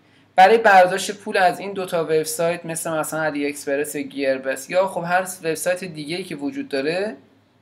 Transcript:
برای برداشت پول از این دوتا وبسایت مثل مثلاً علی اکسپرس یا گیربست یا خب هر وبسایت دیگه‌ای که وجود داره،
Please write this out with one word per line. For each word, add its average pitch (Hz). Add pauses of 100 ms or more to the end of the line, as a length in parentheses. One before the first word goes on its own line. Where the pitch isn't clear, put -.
(360)
برای 196
برداشت 190
پول 202
از 185
این 196
دوتا 175
وبسایت 160
مثل 165
مثلاً 156
علی 143
اکسپرس 147
یا 143
گیربست 135
یا 185
خب 175
هر 185 (160)
وبسایت 175
دیگه‌ای 165
که 175
وجود 139
داره، 170 (460)